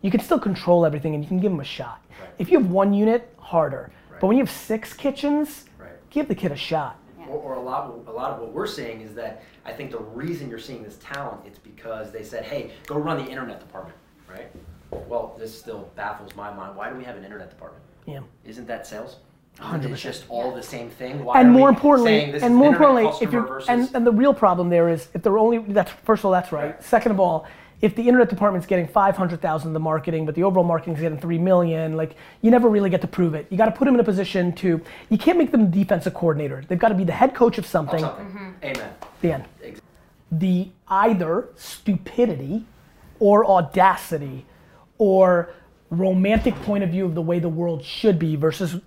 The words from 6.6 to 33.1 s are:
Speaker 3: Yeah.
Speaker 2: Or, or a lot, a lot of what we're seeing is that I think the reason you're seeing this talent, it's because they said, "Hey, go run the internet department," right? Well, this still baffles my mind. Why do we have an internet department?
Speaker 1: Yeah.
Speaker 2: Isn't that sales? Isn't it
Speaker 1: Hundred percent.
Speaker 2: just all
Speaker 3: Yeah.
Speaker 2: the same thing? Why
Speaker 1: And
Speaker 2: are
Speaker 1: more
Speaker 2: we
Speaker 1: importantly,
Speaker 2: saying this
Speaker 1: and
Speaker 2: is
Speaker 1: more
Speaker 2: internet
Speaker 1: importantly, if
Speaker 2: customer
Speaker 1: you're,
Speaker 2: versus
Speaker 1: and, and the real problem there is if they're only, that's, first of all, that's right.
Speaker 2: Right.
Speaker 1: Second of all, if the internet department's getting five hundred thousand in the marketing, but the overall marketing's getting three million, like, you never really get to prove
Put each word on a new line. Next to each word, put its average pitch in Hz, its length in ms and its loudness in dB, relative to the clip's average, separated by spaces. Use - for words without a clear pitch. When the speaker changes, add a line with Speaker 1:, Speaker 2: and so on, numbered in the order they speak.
Speaker 3:
Yeah. 165 80 -20
Speaker 2:
Or, 147 120 -10
or 131 160 -10
a 123 60 -10
lot, 120 320 -8
a 113 40 -18
lot 123 200 -8
of - 80 -12
what 113 140 -12
we're 185 140 -6
seeing 113 340 -10
is 107 140 -18
that 110 280 -12
I - 80 -14
think 127 180 -14
the 117 80 -12
reason 131 500 -10
you're 113 100 -14
seeing 113 240 -16
this 104 180 -20
talent, 123 440 -14
it's 101 140 -20
because 110 520 -14
they 110 120 -14
said, 110 220 -12
"Hey, - 260 -10
go 147 120 -6
run 151 200 -4
the 131 120 -10
internet 127 300 -12
department," 82 380 -18
right? 92 200 -18
Well, - 280 -8
this 113 200 -14
still 104 380 -14
baffles 104 400 -12
my 101 180 -12
mind. 98 240 -16
Why 107 120 -10
do 127 60 -14
we 127 80 -14
have 120 140 -16
an 95 80 -18
internet 101 240 -18
department? - 340 -20
Speaker 1:
Yeah. 139 140 -14
Speaker 2:
Isn't 113 220 -18
that 117 200 -12
sales? 107 300 -16
Isn't - 100 -20
it - 40 -12
Speaker 1:
Hundred 151 220 -6
percent. 131 240 -12
Speaker 2:
just - 140 -18
all 123 220 -6
Speaker 3:
Yeah. 127 60 -12
Speaker 2:
the 120 60 -14
same 120 260 -14
thing? 135 360 -12
Why - 140 4
Speaker 1:
And 247 100 8
Speaker 2:
are - 20 8
Speaker 1:
more 262 180 8
Speaker 2:
we 269 60 6
Speaker 1:
importantly, 262 440 4
Speaker 2:
saying 143 120 -4
this 147 120 -4
Speaker 1:
and 240 100 4
Speaker 2:
is 240 40 6
Speaker 1:
more 285 100 8
Speaker 2:
internet 294 220 6
Speaker 1:
importantly, 240 160 4
if 185 60 -2
Speaker 2:
customer - 20 -
Speaker 1:
you're, 233 140 -2
Speaker 2:
versus - 220 -8
Speaker 1:
and, 247 260 0
and 233 120 2
the 240 40 6
real 262 220 4
problem 180 360 2
there 170 180 4
is 165 260 -2
if 170 100 -8
they're 202 160 2
only, 226 180 4
that's, 202 340 0
first - 300 0
of - 60 -4
all, 190 40 4
that's 180 200 0
right. 151 240 -6
Speaker 2:
Right. - 80 -20
Speaker 1:
Second 226 280 2
of 190 80 0
all, 170 260 2
if 220 140 2
the 233 120 0
internet 240 220 6
department's 190 360 0
getting 180 220 0
five 196 300 2
hundred 175 240 -2
thousand 160 280 -2
in 156 40 -4
the 156 60 -2
marketing, 160 460 -2
but 151 100 -4
the 170 80 0
overall 185 200 4
marketing's 165 380 -2
getting 156 180 -4
three 170 200 -2
million, 165 580 2
like, 160 180 -6
you 220 80 4
never 240 200 6
really 202 200 2
get 175 120 0
to - 60 -6
prove 170 280 0